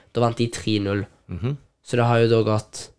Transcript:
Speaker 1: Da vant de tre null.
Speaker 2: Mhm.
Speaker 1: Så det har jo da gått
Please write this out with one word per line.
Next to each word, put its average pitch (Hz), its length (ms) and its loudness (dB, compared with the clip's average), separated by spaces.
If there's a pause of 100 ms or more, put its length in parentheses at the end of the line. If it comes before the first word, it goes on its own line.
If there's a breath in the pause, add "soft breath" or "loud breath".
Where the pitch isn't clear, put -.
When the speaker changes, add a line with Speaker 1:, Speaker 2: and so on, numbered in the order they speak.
(140 soft breath)
Speaker 1:
Da 117 100 0
vant 117 160 0
de 117 100 0
tre 107 300 -2
null. 101 240 -2 (220)
Speaker 2:
Mhm. 120 320 -6 (240)
Speaker 1:
Så - 180 -2
det 117 80 4
har 117 160 4
jo 113 80 4
da 113 120 4
gått 107 440 -4 (120)